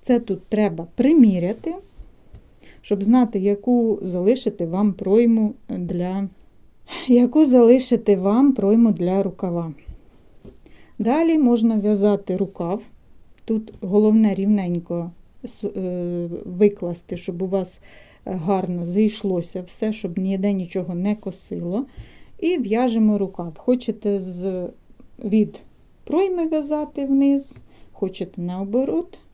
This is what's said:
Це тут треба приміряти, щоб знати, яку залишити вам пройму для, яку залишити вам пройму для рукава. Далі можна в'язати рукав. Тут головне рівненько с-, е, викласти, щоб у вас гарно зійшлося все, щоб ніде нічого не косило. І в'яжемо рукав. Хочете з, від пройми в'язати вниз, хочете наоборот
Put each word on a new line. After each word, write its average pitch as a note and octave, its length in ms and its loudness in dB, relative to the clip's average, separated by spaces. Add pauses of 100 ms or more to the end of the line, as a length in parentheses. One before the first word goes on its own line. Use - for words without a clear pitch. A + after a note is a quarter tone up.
Це A#3+ 180 2
тут G3+ 240 -8
треба F#3 520 -2
приміряти, A#3 800 4 (1040)
щоб G3 220 -2
знати, A3+ 360 2
яку G#3 600 0
залишити F#3 640 -2
вам F#3+ 280 0
пройму A3 600 2 (160)
для, F3+ 600 -6 (800)
яку B3 380 6
залишити B3 720 6
вам A3+ 360 4
пройму A3 380 4
для F3+ 320 0
рукава. E3+ 500 -6 (1300)
Далі D#4 380 2
можна A#3 380 4
в'язати G3+ 640 0
рукав. F#3 440 -4 (640)
Тут A3 360 -6
головне G#3+ 540 4
рівненько F3 760 -2 (340)
с-, - 220 -10
е, F3 640 -6 (160)
викласти, F3+ 720 -2
щоб E3+ 240 -10
у F#3+ 60 -6
вас F#3 340 -6 (440)
гарно F3+ 600 -4
зійшлося F#3+ 760 -2
все, G#3+ 320 -6
щоб F#3 240 -8
ніде F#3+ 360 -2
нічого F3+ 420 -6
не G3 200 -2
косило. F#3 680 -8 (540)
І E4+ 180 -2
в'яжемо A3 600 0
рукав. F#3 400 -6
Хочете A3 640 -2
з, F3+ 480 -8 (560)
від G#3+ 380 0 (420)
пройми F4 440 -2
в'язати D4+ 580 -4
вниз, C#4 480 0 (380)
хочете F#3 500 -8
наоборот G#3 760 -4 (140)